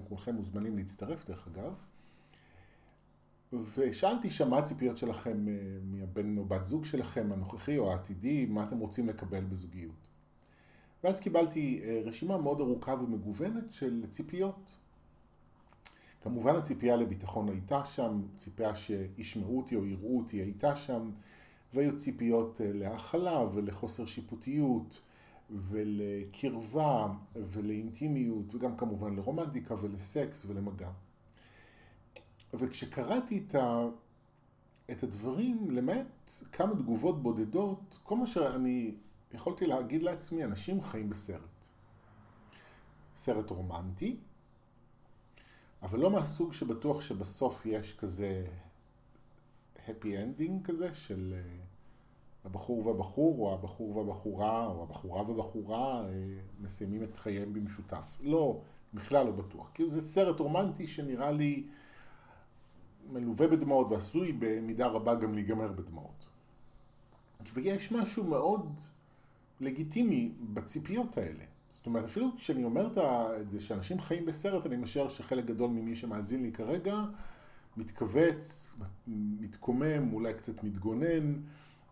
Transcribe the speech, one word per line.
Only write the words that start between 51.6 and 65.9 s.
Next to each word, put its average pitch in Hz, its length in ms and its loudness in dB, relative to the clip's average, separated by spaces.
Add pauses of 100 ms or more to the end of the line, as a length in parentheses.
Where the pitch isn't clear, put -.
הבחור 107 420 -2
והבחור, 117 600 2
או 95 60 2
הבחור 101 440 -6
והבחורה, 104 680 0
או 87 180 -4
הבחורה 95 460 -4
והבחורה, 113 760 -2
אה, 95 40 -4 (520)
מסיימים 101 420 -4
את 107 140 -8
חייהם 101 360 -2
במשותף. - 680 -6
לא, 147 400 4 (320)
בכלל 127 320 6
לא 110 60 2
בטוח. - 420 -6
כאילו 165 160 2
זה 156 120 0
סרט 180 380 4
רומנטי 170 480 2
שנראה 139 440 0
לי 147 320 4 (1500)
מלווה 123 380 4
בדמעות, 143 420 6
ועשוי 135 500 2
במידה 113 480 2
רבה 113 280 4
גם 110 180 0
להיגמר 107 380 0
בדמעות. 82 560 -10 (1300)